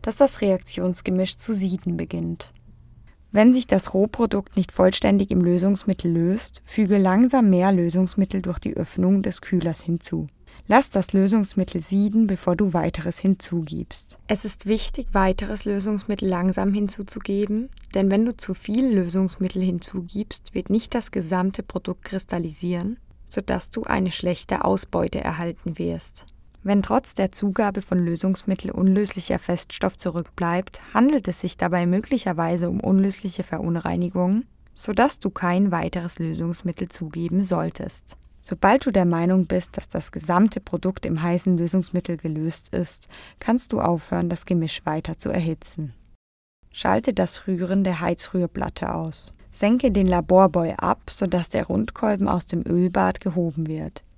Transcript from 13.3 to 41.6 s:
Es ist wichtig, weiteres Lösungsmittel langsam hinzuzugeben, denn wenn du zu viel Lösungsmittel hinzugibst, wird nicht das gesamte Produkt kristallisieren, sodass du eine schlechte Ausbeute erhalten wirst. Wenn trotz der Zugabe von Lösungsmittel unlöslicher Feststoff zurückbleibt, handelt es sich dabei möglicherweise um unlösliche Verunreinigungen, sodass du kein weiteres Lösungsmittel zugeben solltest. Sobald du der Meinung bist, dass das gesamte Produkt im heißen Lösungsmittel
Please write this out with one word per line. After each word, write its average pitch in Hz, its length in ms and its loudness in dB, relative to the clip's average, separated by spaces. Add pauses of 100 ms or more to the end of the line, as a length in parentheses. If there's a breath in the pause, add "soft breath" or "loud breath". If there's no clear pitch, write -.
Es 208 160 0
ist - 220 -4
wichtig, 220 480 -2
weiteres 190 520 0
Lösungsmittel 202 640 -2
langsam 190 460 2
hinzuzugeben, 208 960 -2 (240)
denn 196 180 4
wenn 214 140 4
du 240 100 -2
zu - 180 -8
viel 226 320 0
Lösungsmittel 185 760 0
hinzugibst, 185 920 -6
wird 185 160 -4
nicht 220 240 0
das - 180 -2
gesamte 185 520 -2
Produkt - 400 -8
kristallisieren, 175 960 -6 (300)
sodass 190 440 -4
du 226 120 -6
eine 185 280 0
schlechte - 540 -4
Ausbeute 175 560 -2
erhalten 165 560 -6
wirst. 170 480 -8 (380)
Wenn 196 200 2
trotz - 320 0
der 190 160 0
Zugabe 202 500 -2
von 185 180 0
Lösungsmittel 185 720 -2
unlöslicher 190 680 0
Feststoff - 560 -4
zurückbleibt, 175 840 -4 (120)
handelt 254 360 4
es 170 100 -6
sich - 160 -6
dabei 175 300 0
möglicherweise 175 840 0
um 185 120 -2
unlösliche 190 600 0
Verunreinigungen, 175 1040 -2 (280)
sodass 220 460 0
du 196 100 -2
kein 185 420 2
weiteres 170 480 -4
Lösungsmittel 165 680 -4
zugeben 170 520 -4
solltest. 170 760 -6 (320)
Sobald 202 360 4
du 262 60 0
der 190 120 4
Meinung 175 420 4
bist, 180 300 -4
dass - 140 -8
das - 240 -8
gesamte 185 480 2
Produkt - 440 -4
im 160 160 -2
heißen 175 360 2
Lösungsmittel 175 580 -2